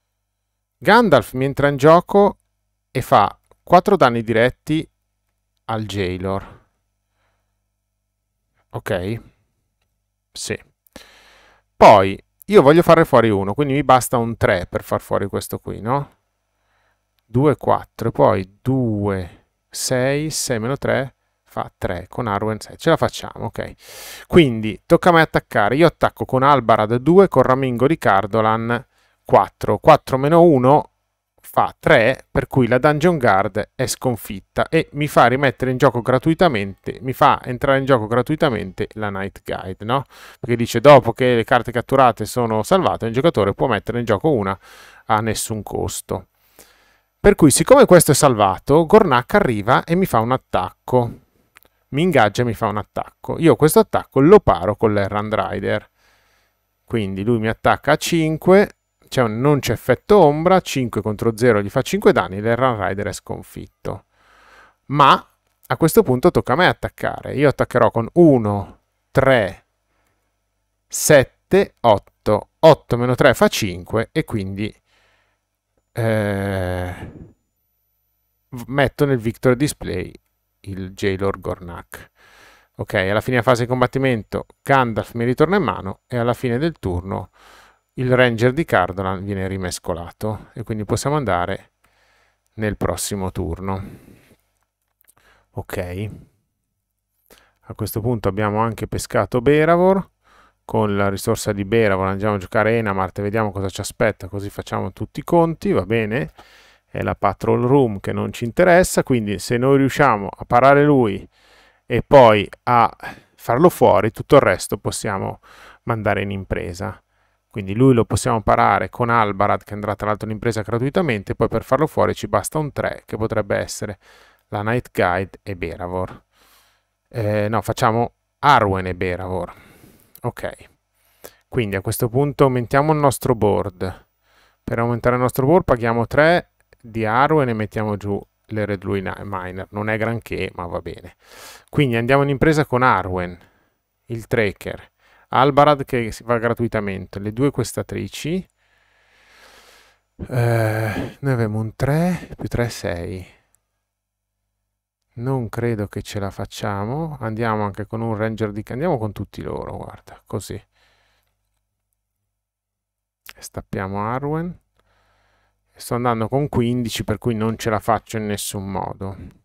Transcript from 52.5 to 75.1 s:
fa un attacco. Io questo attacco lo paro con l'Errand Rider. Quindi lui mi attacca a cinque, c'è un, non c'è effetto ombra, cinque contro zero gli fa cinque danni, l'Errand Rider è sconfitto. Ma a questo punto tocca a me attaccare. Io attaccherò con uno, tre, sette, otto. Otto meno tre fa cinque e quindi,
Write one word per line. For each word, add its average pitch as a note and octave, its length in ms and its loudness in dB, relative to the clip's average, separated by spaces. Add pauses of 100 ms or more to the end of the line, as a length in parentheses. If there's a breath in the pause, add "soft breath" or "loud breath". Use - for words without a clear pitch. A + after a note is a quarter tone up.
fa G#2+ 140 -4
un G2+ 100 -2
attacco. - 640 -8
Io D3+ 180 4
questo D#3 220 2
attacco - 420 0
lo F3+ 200 8
paro F#2+ 360 0
con G#2+ 160 0
l'Errand G#2 420 -2
Rider. G2+ 560 -4 (920)
Quindi G2 400 -6
lui A#2 140 0
mi A2 100 -2
attacca A2 440 0
a D#3 40 4
cinque, E3+ 800 2 (320)
c'è C3+ 140 0
un, A2 180 -2
non C#3+ 180 2
c'è A#2+ 140 -2
effetto B2+ 460 2
ombra, E3 420 4
cinque A#2+ 400 -4
contro A2 340 -2
zero G#2+ 280 2
gli G2+ 80 -6
fa C3+ 100 -2
cinque G3 320 2
danni, G2 300 -2
l'Errand A#2 360 0
Rider F#2+ 280 -4
è F2+ 60 -6
sconfitto. - 920 -14 (840 soft breath)
Ma D3 420 4 (380)
a C3 120 -4
questo E3+ 240 4
punto C3 280 2
tocca B2 220 -2
a C3+ 40 2
me F3 100 2
attaccare. - 680 -6
Io C#3 140 0
attaccherò A#2+ 420 0
con A2+ 220 -4
uno, A2+ 680 2 (300)
tre, B2 540 0 (1200)
sette, - 920 2
otto. - 800 0
Otto C#3+ 400 4
meno B2 160 0
tre C3+ 180 4
fa G#3 160 2
cinque F#2+ 640 -4
e D#3+ 120 -4
quindi, G2 460 -8 (1200)